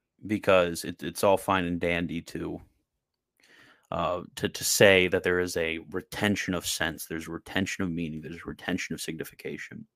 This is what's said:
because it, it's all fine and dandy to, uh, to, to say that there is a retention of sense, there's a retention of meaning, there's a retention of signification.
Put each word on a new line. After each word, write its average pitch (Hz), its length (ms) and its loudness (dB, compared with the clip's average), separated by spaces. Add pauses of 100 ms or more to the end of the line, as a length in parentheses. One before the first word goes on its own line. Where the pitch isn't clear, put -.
(260)
because 92 580 4
it, - 180 -10
it's 85 200 -6
all 98 140 6
fine 95 300 2
and 87 120 -2
dandy 85 440 -2
to, 85 360 -8 (1300)
uh, 85 320 -2 (140)
to, 104 120 -2
to - 160 -8
say 95 440 8
that 90 160 2
there 90 160 4
is 90 180 -2
a 82 220 -2 (100)
retention 92 640 -2
of 85 120 -4
sense, - 380 -4
there's 80 240 -8
a - 20 -8
retention 95 540 -4
of 90 60 -2
meaning, 80 320 -6
there's 82 240 -12
a - 20 -10
retention - 460 -6
of 76 80 -8
signification. - 800 -10 (120)